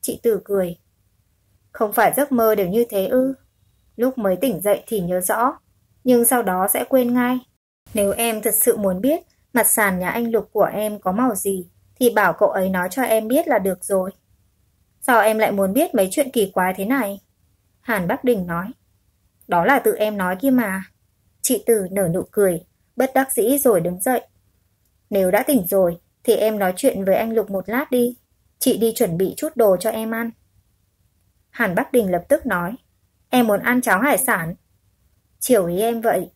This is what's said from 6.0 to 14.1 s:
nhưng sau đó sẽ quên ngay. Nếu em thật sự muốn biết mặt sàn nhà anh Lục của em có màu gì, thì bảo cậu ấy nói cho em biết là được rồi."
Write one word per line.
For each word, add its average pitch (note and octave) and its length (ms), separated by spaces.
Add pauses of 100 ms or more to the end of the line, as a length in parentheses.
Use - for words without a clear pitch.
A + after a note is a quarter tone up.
nhưng A#3+ 220
sau A#3+ 180
đó F#3 300
sẽ A#3+ 100
quên B3 300
ngay. B3 260 (540)
Nếu G3+ 180
em A3 300
thật A3 140
sự - 220
muốn F#3+ 240
biết D4+ 200 (320)
mặt A#3 140
sàn G3 320
nhà F3+ 100
anh A#3 220
Lục A3 200
của G3+ 220
em G#3 260
có F#3 120
màu A#3 240
gì, F#3+ 340 (260)
thì B3 140
bảo G3+ 240
cậu G#3 160
ấy F#3+ 200
nói F#3 220
cho C4 120
em A3 240
biết D4+ 200
là B3 120
được F#3+ 260
rồi." F#3+ 260 (920)